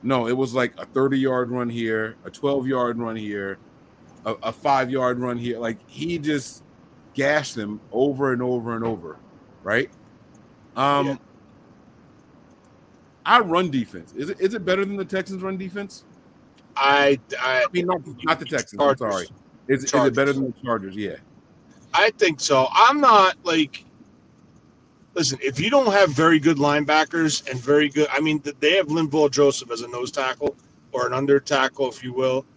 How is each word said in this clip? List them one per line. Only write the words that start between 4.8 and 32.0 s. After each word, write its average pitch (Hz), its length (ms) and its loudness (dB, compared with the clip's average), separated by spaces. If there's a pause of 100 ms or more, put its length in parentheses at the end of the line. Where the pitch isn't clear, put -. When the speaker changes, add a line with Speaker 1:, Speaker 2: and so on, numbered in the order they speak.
Speaker 1:
run 123 200 -4
here. 117 200 -6
Like, 113 200 -6 (100)
he 165 300 -6
just 147 440 -4 (520)
gashed 143 420 -2
them 107 240 -8 (100)
over 135 420 0
and 123 100 -2
over 120 340 -4
and 113 80 -6
over, 90 320 -6 (480)
right? 104 260 0 (840)
Um, 139 300 2
Speaker 2:
Yeah. 139 100 -4 (2000)
Speaker 1:
our 226 180 6
run 175 280 2
defense, 107 440 -6
is 143 140 -8
it, 196 100 -8
is 196 160 0
it 208 100 -6
better 190 200 0
than 202 120 -8
the 196 100 -6
Texans' 190 360 -6
run 190 140 -6
defense? 190 480 -10 (720)
Speaker 2:
I, 143 420 4 (220)
I 127 220 0
Speaker 1:
I - 100 0
mean, 180 140 -2
not, 175 160 -4 (220)
not 160 140 0
the 160 60 -12
Texans, 131 340 -6
Speaker 2:
Chargers. 139 240 2
Speaker 1:
I'm 110 80 -2
sorry. 92 160 -4 (420)
Is, 131 160 0
is 139 100 -6
it 127 200 4
better - 0 -
Speaker 2:
Chargers. 139 220 2
Speaker 1:
than 135 80 -2
the 123 180 -8
Chargers? 107 340 -6
Yeah. 98 200 -6 (800)
Speaker 2:
I 202 240 4
think 165 220 2
so. 131 340 2
I'm 247 260 6
not, 208 420 6
like, 160 440 -2 (1300)
listen, 135 280 -2
if 131 160 -4
you 190 120 0
don't 262 220 4
have 196 180 6
very 160 280 4
good 151 200 2
linebackers 151 920 0
and 127 80 -8
very 147 300 2
good, 143 240 0
I 139 80 0
mean, 156 200 0
th-, 139 200 -10
they 156 160 2
have 180 120 0
Linval 151 420 0
Joseph 135 400 2
as 117 100 -8
a 120 80 -12
nose 123 220 -8
tackle 135 440 -4 (380)
or 123 140 -2
an 123 80 -2
under 139 260 4
tackle, 131 480 0
if - 160 -12